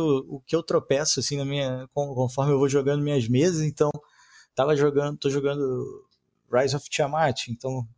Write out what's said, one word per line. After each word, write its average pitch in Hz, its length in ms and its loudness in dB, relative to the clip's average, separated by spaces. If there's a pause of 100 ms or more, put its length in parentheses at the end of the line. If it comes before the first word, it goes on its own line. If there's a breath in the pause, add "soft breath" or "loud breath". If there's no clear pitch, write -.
(300)
o 139 120 -12
que - 140 -4
eu 165 60 0
tropeço, 143 580 0
assim, 139 160 -4
na 139 80 -2
minha, 135 480 -4
con-, 143 220 -4
conforme 131 400 0
eu 135 60 4
vou 139 100 4
jogando 143 320 2
minhas 143 260 0
mesas. 156 360 2
Então, 151 260 0 (640 soft breath)
tava 143 220 2
jogando, 143 420 2
tô 139 140 -2
jogando 139 720 -4 (480)
Rise 131 220 2
of 143 160 -6
Tiamat, 147 580 0
então 127 380 -6 (100)